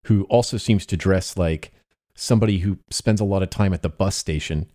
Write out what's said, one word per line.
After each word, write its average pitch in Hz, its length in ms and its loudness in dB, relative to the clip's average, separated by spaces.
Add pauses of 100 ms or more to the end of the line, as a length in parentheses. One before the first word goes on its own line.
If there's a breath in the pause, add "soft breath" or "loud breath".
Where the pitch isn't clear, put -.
who 101 180 4
also 120 340 0
seems 101 280 0
to 95 100 -4
dress 92 420 0
like 82 340 -2 (420)
somebody 107 440 2
who 92 200 -2 (120)
spends 107 300 0
a 107 40 0
lot 98 180 0
of 92 80 -2
time 98 220 0
at 87 100 -2
the 92 60 -2
bus 95 260 -2
station. 78 600 -4